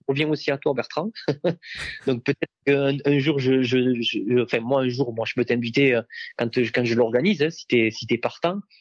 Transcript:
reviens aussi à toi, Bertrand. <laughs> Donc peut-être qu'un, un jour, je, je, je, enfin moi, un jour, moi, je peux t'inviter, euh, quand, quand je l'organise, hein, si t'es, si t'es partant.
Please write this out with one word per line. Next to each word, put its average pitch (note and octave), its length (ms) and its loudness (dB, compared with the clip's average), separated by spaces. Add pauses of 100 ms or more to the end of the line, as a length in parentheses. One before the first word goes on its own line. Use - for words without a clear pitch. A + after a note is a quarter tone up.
reviens D3 220 0
aussi D3+ 200 -2
à C#3 80 0
toi, C#3+ 160 0
Bertrand. D#3+ 380 -4 (160)
<laughs> - 800 -6
Donc B2+ 160 -2
peut-être - 280 -4 (140)
qu'un, C#3 400 2
un C#3+ 140 4
jour, C#3+ 200 0
je, C3 220 4
je, B2 400 2
je, A2+ 420 0
enfin A#2 160 -2
moi, C3 220 0
un B2+ 80 0
jour, A#2+ 240 -2
moi, A2 140 -4
je - 80 -6
peux A#2+ 100 0
t'inviter, A#2+ 480 2
euh, A2+ 80 2 (360)
quand, A#2 200 -4
quand B2 260 0
je A2+ 120 0
l'organise, B2+ 480 2
hein, D#3+ 60 2
si - 180 -12
t'es, A2+ 240 4
si - 160 -10
t'es A#2 100 0
partant. E3+ 380 -2 (260)